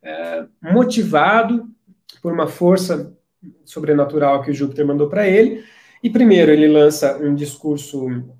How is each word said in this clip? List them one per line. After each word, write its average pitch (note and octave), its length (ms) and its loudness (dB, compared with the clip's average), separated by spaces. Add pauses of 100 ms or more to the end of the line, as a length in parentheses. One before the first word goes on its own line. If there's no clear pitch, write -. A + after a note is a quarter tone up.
é, - 420 -10 (160)
motivado A3 1080 0 (520)
por F3 120 -6
uma D#3+ 160 -4
força F3 640 -2 (520)
sobrenatural C#3+ 800 -2
que D3 80 -8
o C#3+ 40 -2
Júpiter C#3 300 -6
mandou D3 240 -2
pra G3+ 200 -2
ele, G#3+ 340 2 (400)
e A#3+ 60 -4
primeiro G3 440 4
ele D3+ 160 4
lança D3 500 2
um D3 160 -2
discurso C#3+ 720 -8 (320)